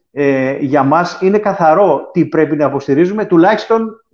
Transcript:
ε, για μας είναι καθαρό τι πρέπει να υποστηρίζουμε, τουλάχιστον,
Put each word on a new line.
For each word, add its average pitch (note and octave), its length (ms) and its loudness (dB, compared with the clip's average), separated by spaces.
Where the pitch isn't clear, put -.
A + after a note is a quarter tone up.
ε, C3+ 460 -2
για C#3 260 0
μας D#3+ 380 -2
είναι F#3+ 160 2
καθαρό F3+ 760 2
τι E3+ 120 2
πρέπει D#3 300 0
να D3 100 0
υποστηρίζουμε, C#3+ 600 -2
τουλάχιστον, G#3+ 760 0